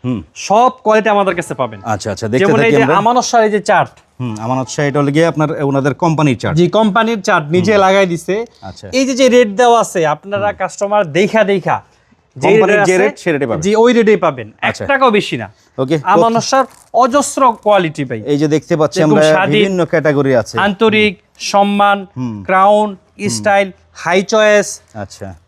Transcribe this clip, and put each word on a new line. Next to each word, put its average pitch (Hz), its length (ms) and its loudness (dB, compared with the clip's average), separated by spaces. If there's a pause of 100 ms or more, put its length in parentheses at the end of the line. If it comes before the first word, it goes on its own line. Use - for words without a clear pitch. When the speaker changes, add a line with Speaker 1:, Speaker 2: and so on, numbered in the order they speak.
Speaker 1:
হুম। 117 180 -6 (120)
Speaker 2:
সব 240 340 2 (140)
কোয়ালিটি 214 260 2
আমাদের 196 260 0
কাছে 165 180 -8
পাবেন। 113 300 -6
Speaker 1:
আচ্ছা, 107 280 -6
আচ্ছা, 107 160 -8
দেখতে 131 180 0
Speaker 2:
যেমন 214 140 2
এই 233 40 2
Speaker 1:
থাকি 226 120 2
Speaker 2:
যে 226 80 4
Speaker 1:
আমরা। 151 140 2
Speaker 2:
আমানত 233 260 2
শাহর 233 200 2
এই 214 80 0
যে 208 80 0
চার্ট। 170 320 0 (280)
Speaker 1:
হুম, 120 200 -6
আমানত 123 280 -4
শাহ 147 180 -4
এটা 143 140 0
হলো 143 120 0
গিয়ে 160 140 2
আপনার, 151 380 -2
ওনাদের 139 300 0
কোম্পানির 156 440 0
চার্ট। 123 200 -2
Speaker 2:
জি, 175 100 4
কোম্পানির 220 540 0
চার্ট 180 300 0
নিজে 180 220 0
Speaker 1:
হুম। 202 80 4
Speaker 2:
লাগাই 196 240 4
দিছে। 180 400 -6 (160)
Speaker 1:
আচ্ছা। 95 300 -18
Speaker 2:
এই 262 140 0
যে, 269 80 -4
যে 254 160 2
রেট 247 180 4
দেওয়া 233 320 2
আছে, 180 260 -2
আপনারা 196 420 -4
Speaker 1:
হুম। 202 100 -4
Speaker 2:
কাস্টমার 202 540 -2
দেখা 202 320 2
দেখা 175 380 -2 (540)
যে 135 120 -4
Speaker 1:
কোম্পানির 208 300 4
Speaker 2:
রেট 202 100 2
Speaker 1:
যে 185 60 2
Speaker 2:
আছে, 185 100 2
Speaker 1:
রেট, - 160 -2
সে 180 120 -4
রেটে 139 160 -2
পাবেন। 104 140 -4
Speaker 2:
জি, 202 140 0
ওই 233 180 4
রেটেই 214 240 4
পাবেন, 139 300 -4
এক 185 220 -6
Speaker 1:
আচ্ছা। 190 160 -8
Speaker 2:
টাকাও 269 260 2
বেশি 175 260 -2
না। 104 140 -10 (260)
Speaker 1:
ওকে। 135 260 -2
Speaker 2:
আমানত 226 400 2
শাহর 269 220 0 (280)
অজস্র 262 580 2
কোয়ালিটি 190 540 0
ভাই। 117 200 -8
Speaker 1:
এই 147 120 0
যে 151 100 0
দেখতে 151 300 -2
পাচ্ছি 151 220 0
Speaker 2:
যেরকম 156 120 2
Speaker 1:
আমরা 156 220 4
Speaker 2:
স্বাধীন, 185 200 0
Speaker 1:
বিভিন্ন 196 320 0
ক্যাটাগরি 139 500 0
আছে। 113 240 -2
Speaker 2:
আন্তরিক, 208 540 0
Speaker 1:
হুম। - 260 -20
Speaker 2:
সম্মান, 202 680 0 (120)
Speaker 1:
হুম। 113 260 -8
Speaker 2:
ক্রাউন, 208 460 2
Speaker 1:
হুম। 196 400 -10
Speaker 2:
স্টাইল, 202 420 -2 (220)
হাই 185 300 -2
চয়েস, 208 560 0 (140)
Speaker 1:
আচ্ছা। 98 400 -14 (140)